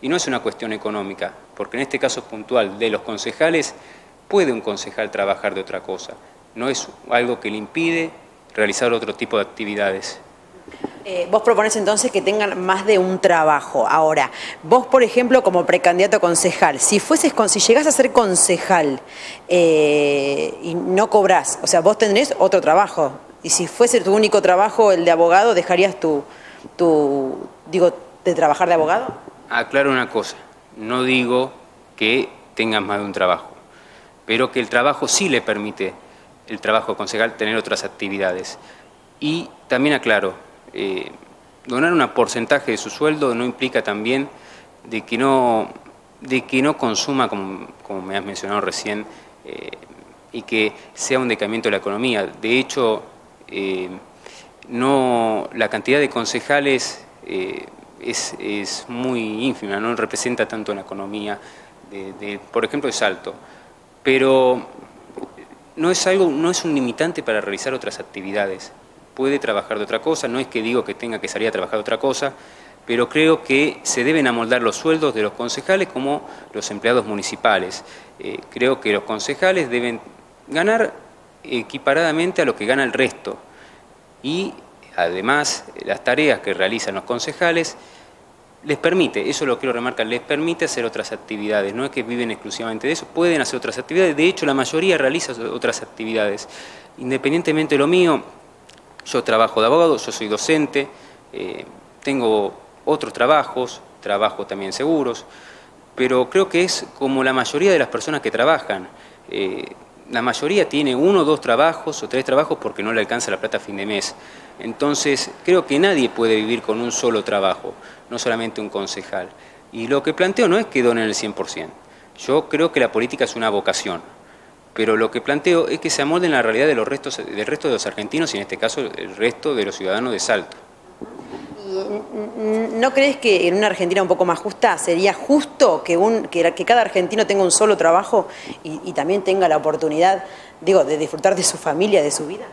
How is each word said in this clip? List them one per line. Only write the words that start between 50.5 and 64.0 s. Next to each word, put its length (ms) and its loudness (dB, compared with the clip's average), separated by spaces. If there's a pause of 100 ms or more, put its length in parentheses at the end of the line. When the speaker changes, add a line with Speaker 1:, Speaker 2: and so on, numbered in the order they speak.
Speaker 1:
sea 260 -2
un 80 0
decaimiento 400 -2
de 40 2
la 60 0
economía. 480 -2
De 340 0
hecho, 440 -2 (440)
eh, 420 -6 (800)
no, 840 0
la 160 -2
cantidad 300 0
de 100 0
concejales, 960 -2 (200)
eh, 400 -6 (360)
es, 380 -6
es 500 -6
muy 560 -4
ínfima, 340 -4
no 160 -2
representa 520 -2
tanto 240 -8
en 60 -4
la 40 -10
economía 580 -8 (500)
de, 240 -14
de, 260 -10 (120)
por 140 0
ejemplo, 220 -4
de 60 -4
Salto. 400 -4 (680)